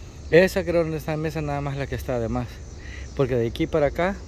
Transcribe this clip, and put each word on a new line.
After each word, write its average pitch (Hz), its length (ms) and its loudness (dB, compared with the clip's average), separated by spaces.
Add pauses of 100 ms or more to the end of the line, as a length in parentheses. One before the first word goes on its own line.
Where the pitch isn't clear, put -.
(300)
Esa 180 340 6
creo 170 200 2
que 160 120 -2
esa 156 200 -4
mesa 156 260 -4
nada 143 180 -2
más 139 160 -4
la 139 100 -4
que - 80 -6
está 123 240 -2
de 113 100 0
más. 120 200 -2 (680)
Porque 131 200 2
de 117 120 2
aquí 156 180 -2
para 151 200 2
acá 170 280 0 (140)